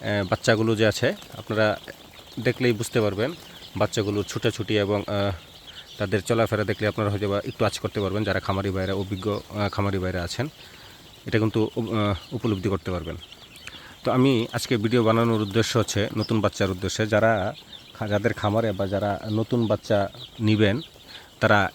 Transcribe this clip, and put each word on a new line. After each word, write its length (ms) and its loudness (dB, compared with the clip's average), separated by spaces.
আহ, 280 -2
বাচ্চাগুলো 480 2
যে 100 4
আছে, 280 2
আপনারা 400 0
দেখলেই 320 2
বুঝতে 280 0
পারবেন 320 0
বাচ্চাগুলো 460 0
ছুটাছুটি 560 -2
এবং, 280 2
আহ, 260 0
তাদের 240 0
চলাফেরা 420 0
দেখলে 220 -2
আপনারা 240 0
হয়তো 180 -2
বা 160 0
একটু 200 -2
আঁচ 140 0
করতে 220 -4
পারবেন, 240 -2
যারা 160 0
খামারি 300 -2
ভাইরা, 240 -2
অভিজ্ঞ, 400 -4
আহ, 340 -4
খামারি 300 -2
ভাইরা 240 -2
আছেন, 260 -6
এটা 120 0
কিন্তু 380 2
উপ-, 160 -4
আহ, 220 0
উপলব্ধি 360 -2
করতে 220 -2
পারবেন। 260 -6
তো 80 0
আমি 400 4
আজকে 240 0
ভিডিও 260 2
বানানোর 380 4
উদ্দেশ্য 380 2
হচ্ছে 380 0
নতুন 240 0
বাচ্চার 300 0
উদ্দেশ্যে। 360 -2
যারা 480 2
খা-, 140 -6
যাদের 240 0
খামারে 400 0
বা 140 -2
যারা 340 -2
নতুন 360 2
বাচ্চা 420 0
নিবেন, 400 4
তারা 340 4